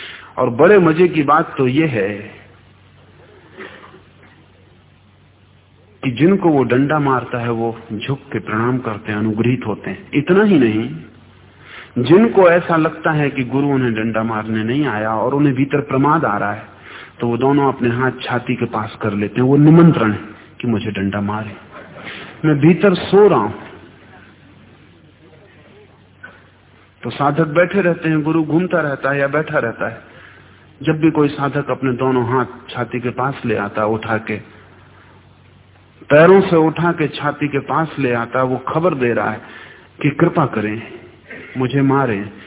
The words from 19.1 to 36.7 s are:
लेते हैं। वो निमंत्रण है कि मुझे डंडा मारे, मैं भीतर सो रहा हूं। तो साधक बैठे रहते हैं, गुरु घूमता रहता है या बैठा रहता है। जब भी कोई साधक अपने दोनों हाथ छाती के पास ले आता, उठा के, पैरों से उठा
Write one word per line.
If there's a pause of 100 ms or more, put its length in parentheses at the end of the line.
लेते
हैं।
वो
निमंत्रण
है (400)
कि
मुझे
डंडा
मारे, (880)
मैं
भीतर
सो
रहा
हूं। (3500)
तो
साधक
बैठे
रहते
हैं,
गुरु
घूमता
रहता
है
या
बैठा
रहता
है। (800)
जब
भी
कोई
साधक
अपने
दोनों
हाथ (240)
छाती
के
पास
ले
आता,
उठा
के, (1500)
पैरों
से
उठा